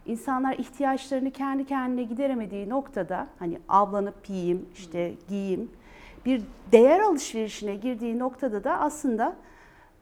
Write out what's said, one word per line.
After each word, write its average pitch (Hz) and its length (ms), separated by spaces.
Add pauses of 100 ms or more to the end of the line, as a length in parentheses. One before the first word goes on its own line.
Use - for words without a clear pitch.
İnsanlar 262 520
ihtiyaçlarını 269 720
kendi 269 340
kendine 254 380
gideremediği 226 640
noktada, 220 580 (120)
hani 170 200 (100)
avlanıp 202 600
yiyeyim, 180 460
işte 175 400 (140)
giyeyim, 196 420 (560)
bir 247 160 (300)
değer 269 280
alışverişine 220 720
girdiği 233 440
noktada 254 460
da 311 160
aslında 294 560 (640)